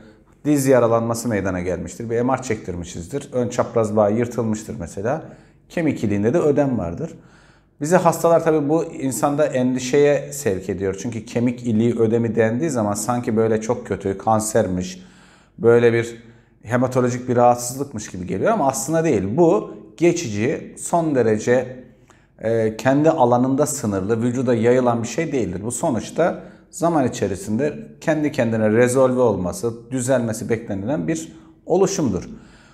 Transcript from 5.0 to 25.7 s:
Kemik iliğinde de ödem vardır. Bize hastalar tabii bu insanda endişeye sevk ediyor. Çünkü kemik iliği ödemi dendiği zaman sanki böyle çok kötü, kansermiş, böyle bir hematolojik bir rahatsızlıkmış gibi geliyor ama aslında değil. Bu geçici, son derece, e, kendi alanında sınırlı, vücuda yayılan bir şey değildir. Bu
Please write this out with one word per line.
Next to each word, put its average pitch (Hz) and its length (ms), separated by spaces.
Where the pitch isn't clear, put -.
Kemik 156 340
iliğinde 104 300
de 175 60
ödem 143 380
vardır. 87 340
Bize 160 160
hastalar 165 460
tabii 156 260
bu 160 160
insanda 143 600
endişeye 131 880
sevk 92 360
ediyor. 95 320
Çünkü 117 240
kemik 120 380
iliği 117 360
ödemi 113 360
dendiği 113 340
zaman 107 240
sanki 120 440
böyle 110 240
çok 117 260
kötü, 98 300
kansermiş, 107 880
böyle 117 360
bir 117 300
hematolojik 123 680
bir 120 60
rahatsızlıkmış 123 760
gibi 90 160
geliyor 120 240
ama 185 160
aslında 160 360
değil. 123 200
Bu 175 360
geçici, 113 840
son 160 360
derece, 123 640
e, 110 380
kendi 143 320
alanında 131 560
sınırlı, 107 560
vücuda 123 340
yayılan 117 480
bir 110 40
şey 165 240
değildir. 92 320
Bu 113 80